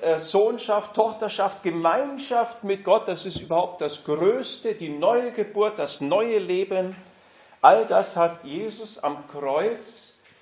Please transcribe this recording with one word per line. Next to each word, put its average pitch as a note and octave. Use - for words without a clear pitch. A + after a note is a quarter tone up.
äh, D#3+
Sohnschaft, G#3
Tochterschaft, G#3+
Gemeinschaft A#3
mit G3
Gott, G#3+
das F3
ist F#3
überhaupt E3+
das D3
Größte, G#3
die E3
neue A3+
Geburt, G#3
das D3+
neue G#3
Leben. F#3
All E3+
das -
hat E3+
Jesus G#3
am D3
Kreuz, D3+